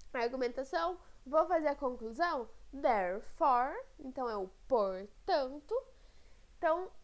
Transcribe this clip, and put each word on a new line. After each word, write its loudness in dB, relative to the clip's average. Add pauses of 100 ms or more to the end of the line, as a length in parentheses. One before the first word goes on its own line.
(120)
a -4
argumentação, -2 (260)
vou 4
fazer 2
a 0
conclusão? -2 (240)
Therefore, 2 (220)
então -6
é -4
o -4 (200)
portanto. 0 (840)
Então, 2 (140)